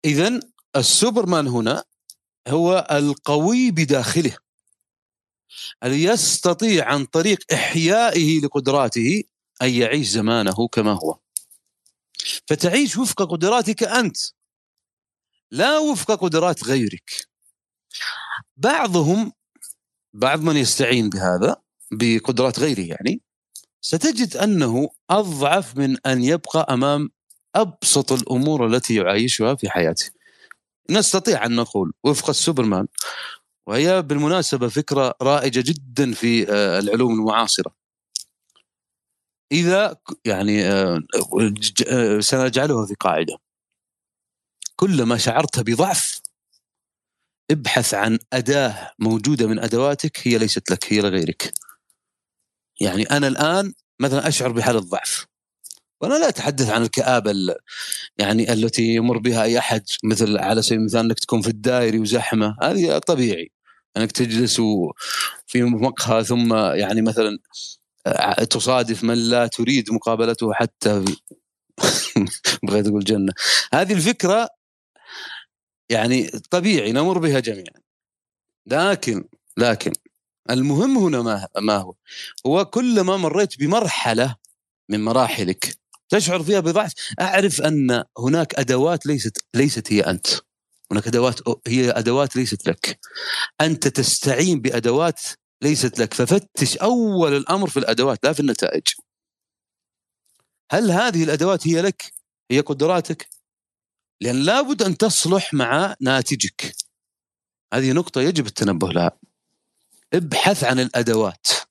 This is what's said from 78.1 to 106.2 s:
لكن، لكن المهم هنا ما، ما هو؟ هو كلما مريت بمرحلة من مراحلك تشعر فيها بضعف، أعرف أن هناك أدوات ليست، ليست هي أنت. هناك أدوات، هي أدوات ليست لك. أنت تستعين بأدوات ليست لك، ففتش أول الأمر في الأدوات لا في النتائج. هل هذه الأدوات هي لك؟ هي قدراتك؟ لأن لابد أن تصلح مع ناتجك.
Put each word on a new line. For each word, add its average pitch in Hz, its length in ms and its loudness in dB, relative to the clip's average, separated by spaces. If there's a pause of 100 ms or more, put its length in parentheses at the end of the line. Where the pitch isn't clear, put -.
لكن، 135 560 0 (340)
لكن 117 340 2 (580)
المهم 143 480 2
هنا 160 240 2
ما، 104 260 -2 (100)
ما 104 200 0
هو؟ 92 180 -6 (520)
هو 180 180 2
كلما 208 520 2
مريت 175 420 -2
بمرحلة 135 760 0 (540)
من 107 140 -2
مراحلك 113 720 -2 (320)
تشعر 175 340 0
فيها 190 160 2
بضعف، 170 340 0 (280)
أعرف 185 400 0
أن 135 420 2 (140)
هناك 147 380 0
أدوات 139 500 0
ليست، 139 480 -4
ليست 117 400 0
هي 101 80 4
أنت. 87 260 -2 (640)
هناك 104 160 -2
أدوات، 120 320 0 (280)
هي 123 240 2
أدوات 120 440 0
ليست 120 320 -2
لك. - 320 -6 (640)
أنت 156 260 0
تستعين 139 720 0
بأدوات 123 580 0 (420)
ليست 135 380 0
لك، 110 140 0
ففتش 151 640 0
أول 196 600 2
الأمر 175 320 -2
في 143 100 -2
الأدوات 120 440 0
لا 147 100 2
في - 60 -4
النتائج. 104 440 0 (1900)
هل 202 200 2
هذه 180 320 2
الأدوات 160 440 2
هي 165 140 2
لك؟ - 320 -4 (380)
هي 131 80 4
قدراتك؟ 156 720 -2 (920)
لأن 123 220 0
لابد 247 380 0
أن 190 160 0
تصلح 190 560 0
مع 143 480 0
ناتجك. 131 720 -2 (1000)